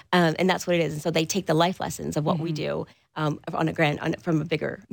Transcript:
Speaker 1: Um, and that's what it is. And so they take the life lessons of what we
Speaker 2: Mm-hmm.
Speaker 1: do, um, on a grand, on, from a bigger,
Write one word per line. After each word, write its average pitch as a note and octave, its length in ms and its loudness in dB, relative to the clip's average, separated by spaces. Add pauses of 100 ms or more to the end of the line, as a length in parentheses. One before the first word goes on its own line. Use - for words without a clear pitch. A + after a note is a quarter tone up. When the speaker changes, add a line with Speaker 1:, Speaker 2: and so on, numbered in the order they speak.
(140)
Speaker 1:
Um, E3+ 240 6
and F#3 100 4
that's F3+ 180 0
what F3+ 100 2
it E3 60 2
is. D#3 120 -2
And D3+ 80 -6
so E3+ 80 0
they D#3+ 160 0
take F#3 180 -4
the D#3 100 0
life E3+ 240 2
lessons D3 380 -6
of D3+ 80 0
what D#3 140 2
we E3 140 -2
Speaker 2:
Mm-hmm. - 20 -2
Speaker 1:
do, D3 320 -4 (280)
um, D#3 260 -2 (120)
on D#3+ 160 0
a - 60 -2
grand, D3 260 0
on, D#3+ 220 -2
from E3 180 2
a D3+ 40 -2
bigger, C#3+ 360 -4 (120)